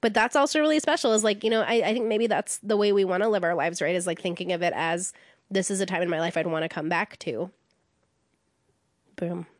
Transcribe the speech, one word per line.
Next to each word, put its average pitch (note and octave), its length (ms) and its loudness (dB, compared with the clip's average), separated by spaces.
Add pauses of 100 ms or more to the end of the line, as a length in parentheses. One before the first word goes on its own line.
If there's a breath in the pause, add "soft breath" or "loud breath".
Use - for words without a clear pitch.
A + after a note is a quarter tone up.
But A3 120 0
that's A3+ 220 2
also D4 240 4
really D4+ 200 4
special C#4 340 0
is, G#3+ 100 4
like, G#3+ 200 0
you A3+ 60 2
know, A3 120 2
I, A3+ 240 2
I G#3+ 80 0
think A#3+ 120 -2
maybe A3+ 220 0
that's - 320 -2
the G#3+ 180 0
way G#3 160 4
we G3 100 4
wanna F#3 260 2
live G3+ 140 0
our E3+ 120 2
lives, E3 260 -2
right? E3 140 0
Is, F3+ 120 -2
like, E3+ 140 -4
thinking F3 320 -4
of E3+ 80 -2
it F3 140 0
as E3+ 360 -2 (400 soft breath)
this G3 200 0
is G3 100 -2
a F#3+ 60 0
time F3+ 160 -2
in F3 60 -2
my D#3+ 100 -2
life E3+ 180 -2
I'd E3 100 -2
wanna D#3+ 220 -2
come D#3 180 -6
back F3 320 -2
to. E3 320 -6 (1700)
Boom. F3 300 -8 (120)